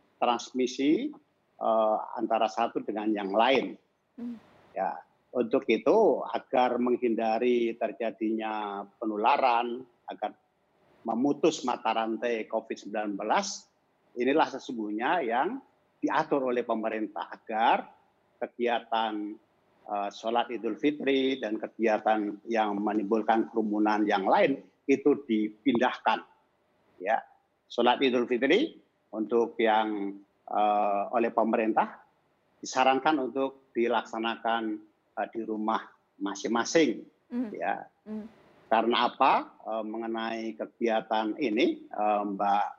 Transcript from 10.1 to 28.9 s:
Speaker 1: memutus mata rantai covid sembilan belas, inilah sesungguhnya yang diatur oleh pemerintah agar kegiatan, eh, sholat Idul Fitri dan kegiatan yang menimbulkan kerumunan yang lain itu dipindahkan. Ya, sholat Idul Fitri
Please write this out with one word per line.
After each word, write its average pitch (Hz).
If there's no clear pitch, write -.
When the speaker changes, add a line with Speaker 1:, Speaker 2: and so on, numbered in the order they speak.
Speaker 1:
memutus 131
mata 117
rantai 113
covid 110
sembilan 107
belas, 113
inilah 135
sesungguhnya 120
yang 143
diatur 143
oleh 120
pemerintah 110
agar 117
kegiatan, 117
eh, 101
sholat 117
Idul 110
Fitri 135
dan 107
kegiatan 107
yang 107
menimbulkan 107
kerumunan 107
yang 98
lain 139
itu 139
dipindahkan. 113
Ya, 104
sholat 120
Idul 123
Fitri 139